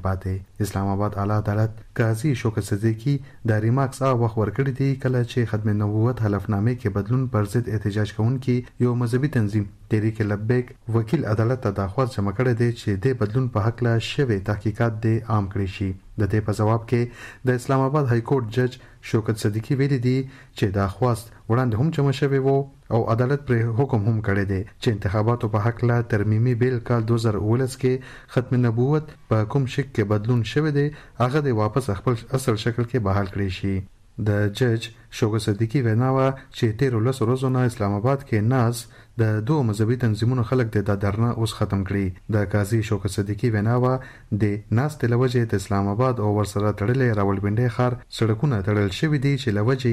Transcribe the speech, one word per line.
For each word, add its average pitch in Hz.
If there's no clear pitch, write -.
پاتې. 95
اسلام 98
آباد 104
اعلی 104
عدالت 107
قاضي 113
شوکت 107
صدیقي 110
د 107
ریمارکس 131
هغه 131
وخت 113
ورکړی 131
دی 139
کله 127
چې 117
ختم 107
نبوت 110
حلفنامې 101
کې 104
بدلون 123
پر 104
ضد 113
احتجاج 107
کوونکي 123
یو 120
مذهبي 127
تنظیم 104
تحریک 110
لبیک 110
وکیل 117
عدالت 113
ته 98
درخواست 117
جمع 101
کړی 127
دی 120
چې 104
دې 135
بدلون 120
په 104
هکله 117
شوی 120
تحقیقات 107
دې 113
عام 98
کړی 98
شي. 95
د 101
دې 107
په 107
ځواب 110
کې 120
د 123
اسلام 135
آباد 143
های 117
کورټ 120
جج 127
شوکت 107
صدیقي 110
ویلي 139
دي 127
چې 98
دا 98
خواست 123
وړاندې 120
هم 160
جمع 139
شوی 139
و 139
او 117
عدالت 127
پرې 117
حکم 123
هم 113
کړی 98
دی 92
چې 127
انتخاباتو 107
په 107
هکله 120
ترمیمي 107
بیل 127
کال 117
دوه 117
زره 104
اوولس 123
کې -
ختم 123
نبوت 135
په 107
کوم 135
شک -
کې 104
بدلون 113
شوی 151
دی، 143
هغه 127
دې 127
واپس 107
خپل 123
اصل 113
شکل 120
کې 113
بحال 95
کړی 98
شي. 98
د 104
جج 117
شوکت 107
صدیقي 113
وینا 117
وه 135
چې 110
تیرو 123
لسو 127
ورځو 131
نه 127
اسلام 101
آباد 135
کې 110
ناز 120
د 107
دوو 151
مذهبي 107
تنظیمونو 113
خلک 127
د 101
دا 101
دھرنه 107
اوس -
ختم 101
کړي. 98
د 104
قاضي 104
شوکت 101
صدیقي 104
وینا 107
وه 127
د -
ناستې 135
له 120
وجې 123
د 98
اسلام 98
آباد 120
او -
ورسره 104
تړلې 117
راولپنډۍ 101
ښار 123
سړکونه 110
تړل 104
شوي 151
دي 139
چې 113
له 107
وجې 127